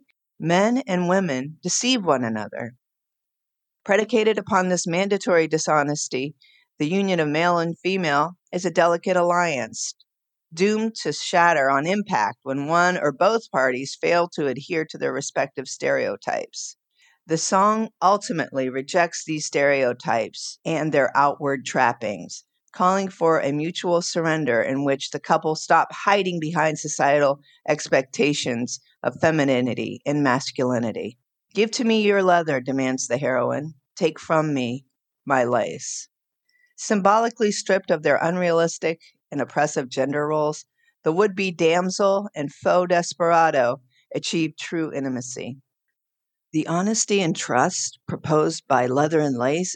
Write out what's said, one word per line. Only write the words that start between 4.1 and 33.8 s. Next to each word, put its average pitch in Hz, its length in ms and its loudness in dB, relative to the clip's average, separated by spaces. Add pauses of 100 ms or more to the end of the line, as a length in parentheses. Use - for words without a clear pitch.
upon 185 320 0
this 180 180 0
mandatory 180 640 2
dishonesty, 147 840 0 (440)
the 151 100 -2
union 190 320 0
of 156 80 2
male 170 320 2
and 165 180 -4
female 175 600 0 (160)
is 180 100 -4
a 175 80 -2
delicate 175 460 2
alliance, 170 760 0 (580)
doomed 214 420 0
to 156 160 -6
shatter 165 580 2
on 139 160 2
impact 165 580 0
when 139 240 -4
one 175 300 2
or 147 140 0
both 185 400 0
parties 131 480 -2
fail 170 300 2
to 147 180 -4
adhere 156 380 -4
to 165 120 -16
their 139 140 -2
respective 139 560 -6
stereotypes. - 1080 -6 (500)
The 160 100 -2
song 208 520 0 (120)
ultimately 165 680 0
rejects 143 540 -2
these 156 220 -8
stereotypes 127 1200 0
and 156 260 -2
their 139 240 2
outward 139 480 0
trappings, 117 800 -2 (280)
calling 190 360 0
for 165 320 2
a 139 120 -2
mutual 170 500 -2
surrender 156 600 0
in 135 200 -2
which 139 280 -2
the 143 80 -8
couple 160 340 0
stop 156 380 2
hiding 185 480 0
behind 156 400 -2
societal 143 600 2 (280)
expectations 139 1120 -2 (240)
of - 180 -4
femininity 127 840 0
and 147 160 0
masculinity. 123 960 -2 (340)
"Give 220 180 2
to 247 120 -4
me 226 180 2
your 202 220 4
leather," 170 360 4
demands 131 460 -2
the 123 140 -2
heroine. 127 560 -2 (200)